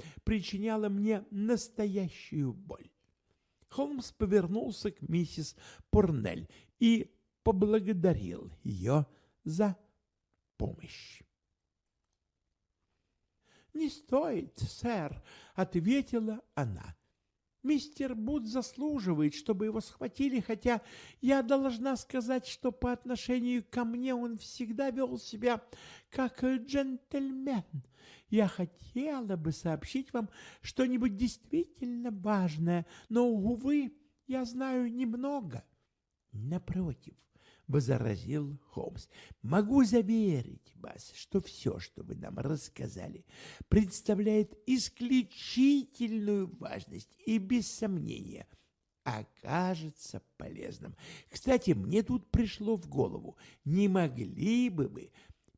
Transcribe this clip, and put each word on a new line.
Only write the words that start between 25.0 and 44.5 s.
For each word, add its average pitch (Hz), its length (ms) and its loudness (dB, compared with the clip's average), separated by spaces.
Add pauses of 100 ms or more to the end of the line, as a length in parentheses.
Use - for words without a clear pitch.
себя 233 440 0 (480)
как 254 320 -2
джентльмен. 269 1200 -2 (640)
Я 214 200 4
хотела 240 880 -4
бы 160 160 -2
сообщить 165 600 -4
вам 226 160 -2 (320)
что-нибудь 247 560 0
действительно 247 920 -4
важное, 175 760 0 (240)
но, 240 200 4
увы, 240 680 0 (300)
я 262 180 -2
знаю 247 480 -2
немного". 247 720 -4 (680)
"Напротив", 165 800 -6 (580)
возразил 135 840 0 (100)
Холмс, - 400 -8 (340)
"могу 214 420 6
заверить 202 920 2
вас, - 380 -16
что - 260 -2
всё, - 380 -6
что - 240 -14
вы - 120 -10
нам - 240 -10
рассказали, - 840 -8 (440)
представляет 208 880 4 (100)